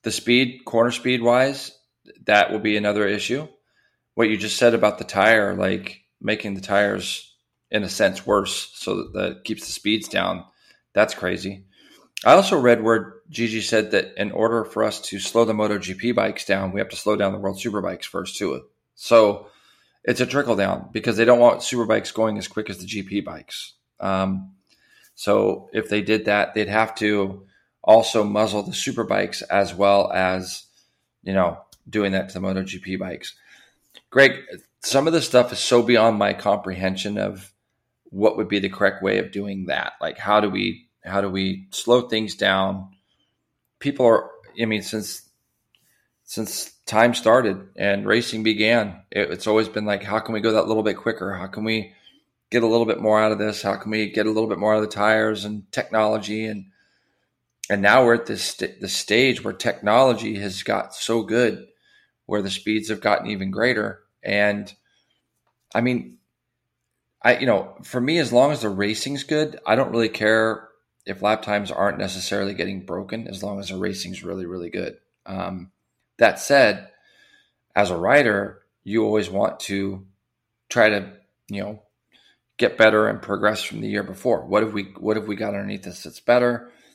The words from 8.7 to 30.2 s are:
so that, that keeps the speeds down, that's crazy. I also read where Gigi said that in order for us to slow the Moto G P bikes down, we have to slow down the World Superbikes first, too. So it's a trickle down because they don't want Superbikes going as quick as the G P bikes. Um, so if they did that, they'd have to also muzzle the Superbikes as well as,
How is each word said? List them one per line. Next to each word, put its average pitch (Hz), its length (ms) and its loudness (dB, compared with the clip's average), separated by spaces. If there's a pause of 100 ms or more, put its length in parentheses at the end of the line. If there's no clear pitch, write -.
so - 240 -6
that, - 160 -8
that 95 320 -6
keeps - 200 -10
the - 60 -12
speeds 104 380 -4
down, 92 340 -4 (480)
that's 107 220 2
crazy. 92 500 -6 (600)
I 127 80 10
also 190 260 6
read 120 240 4
where 107 320 2 (140)
Gigi 113 320 -4
said 107 300 0
that 98 260 0
in 101 160 -4
order 113 320 0
for 110 180 -4
us 107 160 -2 (100)
to 98 100 -10
slow 117 260 2
the 110 80 -2
Moto 104 260 0
G 92 140 -8
P 120 180 -4
bikes 104 320 -2
down, 95 300 -2
we 101 80 -4
have - 80 -6
to - 80 -12
slow 107 180 0
down 101 160 0
the 98 80 -8
World 98 180 -6
Superbikes 95 460 -6
first, 92 320 -10
too. 71 300 -6 (300)
So 107 520 4 (560)
it's 123 160 -2
a 123 60 0
trickle 123 320 -2
down 98 340 -2
because 107 240 -2
they 113 80 2
don't 120 160 8
want 120 220 6
Superbikes 110 520 -2
going 110 240 0
as 95 120 -10
quick 107 200 -8
as 95 100 -12
the 95 60 -16
G 101 160 -8
P 95 200 -6
bikes. - 520 -16 (280)
Um, 95 540 -4 (600)
so 104 560 0
if 107 160 -4
they 104 140 0
did 104 240 0
that, 104 280 0
they'd 107 140 -2
have 110 280 0
to 101 520 -2 (340)
also 110 420 6
muzzle 104 400 0
the - 80 -10
Superbikes 104 800 -4
as 98 240 2
well 98 400 4
as, 92 500 -2 (600)